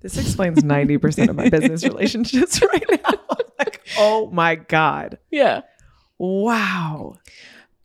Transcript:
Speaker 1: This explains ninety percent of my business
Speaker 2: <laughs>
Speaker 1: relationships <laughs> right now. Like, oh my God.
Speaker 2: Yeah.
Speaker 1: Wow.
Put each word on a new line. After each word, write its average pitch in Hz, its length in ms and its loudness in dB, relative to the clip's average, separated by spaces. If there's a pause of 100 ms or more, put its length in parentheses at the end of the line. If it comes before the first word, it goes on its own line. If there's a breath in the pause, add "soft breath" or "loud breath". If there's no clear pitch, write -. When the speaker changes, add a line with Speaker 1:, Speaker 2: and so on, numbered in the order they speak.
Speaker 1:
This - 160 -8
explains 170 440 2
ninety 143 360 2
percent 147 320 2
of 143 60 -6
my 143 120 0
business 160 360 2
Speaker 2:
<laughs> 262 80 0
Speaker 1:
relationships - 720 0
<laughs> - 120 6
right 339 160 0
now. - 300 0 (380)
Like, - 220 -6 (160)
oh 214 340 2
my 165 260 2
God. 156 600 -2 (140)
Speaker 2:
Yeah. 254 320 0 (560 soft breath)
Speaker 1:
Wow. 190 1000 -4 (680 loud breath)